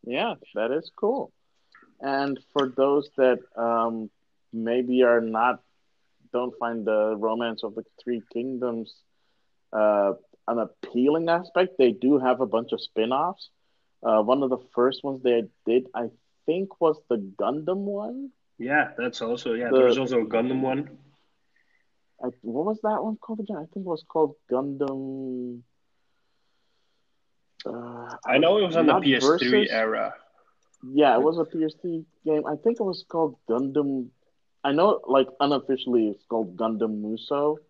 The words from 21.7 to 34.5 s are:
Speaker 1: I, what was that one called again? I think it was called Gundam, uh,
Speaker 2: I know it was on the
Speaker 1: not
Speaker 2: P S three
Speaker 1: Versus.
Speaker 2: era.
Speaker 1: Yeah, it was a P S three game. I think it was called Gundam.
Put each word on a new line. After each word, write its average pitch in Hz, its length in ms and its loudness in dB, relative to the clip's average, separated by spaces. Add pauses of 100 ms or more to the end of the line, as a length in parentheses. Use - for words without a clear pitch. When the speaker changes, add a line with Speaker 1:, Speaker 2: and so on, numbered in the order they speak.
Speaker 1:
I, 127 40 -6 (140)
what 127 240 -6
was 214 160 -4
that 214 220 -2
one 214 140 -4
called 220 220 -12
again? 208 180 -8
I 294 140 -10
think 196 140 -10
it 180 40 -8
was 156 180 -6
called 151 280 0 (160)
Gundam, 135 1120 -6 (2000)
uh, 120 500 -12 (100)
Speaker 2:
I 123 120 2
know 170 200 6
it 208 80 2
was 165 100 -2
on 165 120 6
the 151 60 6
Speaker 1:
not 190 100 4
Speaker 2:
P 135 120 4
S 120 80 0
three 143 260 4
Speaker 1:
Versus. - 220 4
Speaker 2:
era. 110 420 -2 (680)
Speaker 1:
Yeah, 135 320 4
it 127 60 4
was 160 160 2
a 160 80 0
P 160 180 -4
S 156 180 -2
three 165 220 -6 (220)
game. 151 220 0
I 147 80 -4
think 233 240 -2
it 226 40 -2
was 180 240 -4
called 160 300 -2 (120)
Gundam. 135 580 -2 (560)